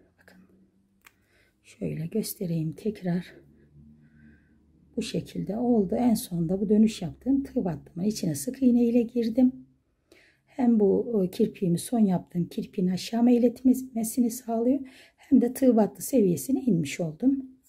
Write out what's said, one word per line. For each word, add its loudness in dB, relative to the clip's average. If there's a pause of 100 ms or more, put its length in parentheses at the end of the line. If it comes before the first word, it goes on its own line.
(200)
bakın. -20 (1200)
Şöyle -8
göstereyim -6
tekrar. -6 (1600)
Bu -4
şekilde -6
oldu. 0
En 2
sonda -2
bu -2
dönüş 4
yaptığım -2
tığ -4
battımın -6
içine -2
sık -8
iğne 4
ile 2
girdim. 0 (760)
Hem 0
bu, 2
e, -4
kirpiğimi -2
son -4
yaptığım -2
kirpiğin -6
aşağı -4
meyletmesini 0
sağlıyor. -2 (380)
Hem 4
de 0
tığ 4
battı 2
seviyesine 0
inmiş 0
oldum. -2 (120)